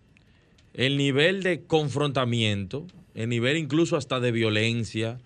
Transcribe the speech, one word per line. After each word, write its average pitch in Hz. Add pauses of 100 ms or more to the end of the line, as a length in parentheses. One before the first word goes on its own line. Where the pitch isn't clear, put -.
(760)
el 135
nivel 143
de 175
confrontamiento, 131 (280)
el 113
nivel 120
incluso 160
hasta 131
de 123
violencia, 113